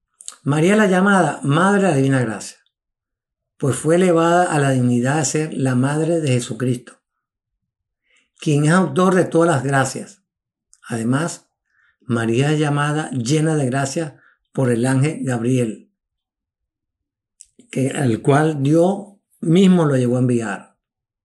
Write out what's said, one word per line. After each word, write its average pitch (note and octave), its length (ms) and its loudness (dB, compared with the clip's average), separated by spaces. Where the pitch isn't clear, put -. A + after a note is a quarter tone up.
María D#3 300 2
es G#3+ 40 2
la G#3+ 100 2
llamada F#3 560 2
madre F#3+ 400 2
de F#3+ 60 2
la D3 60 0
divina C3+ 260 2
gracia, G#2+ 360 -8
pues C3 180 -2
fue D#3 200 0
elevada F3 560 2
a D3+ 80 0
la C#3 120 2
dignidad B2 460 0
de C3 80 -2
ser D#3 280 -4
la C3 200 -2
madre D3+ 460 0
de D3+ 100 -4
Jesucristo, B2 720 -4
quien D3 280 0
es D3+ 60 2
autor F#3 440 2
de F3 100 2
todas E3 240 2
las C3+ 140 -2
gracias. C#3 580 -4
Además, B2+ 600 -4
María A#2 500 0
es D3+ 80 0
llamada D3 520 -2
llena D3+ 440 -2
de C3+ 120 -2
gracia C#3 540 -6
por C3 180 0
el A#2 160 0
ángel C3+ 380 0
Gabriel, A#2+ 680 -2
que, C3+ 180 -2
al B2+ 320 -2
cual D3 400 0
Dios E3 540 0
mismo F3+ 460 4
lo C#3+ 100 0
llegó B2 220 0
a - 20 0
enviar. A2+ 580 -4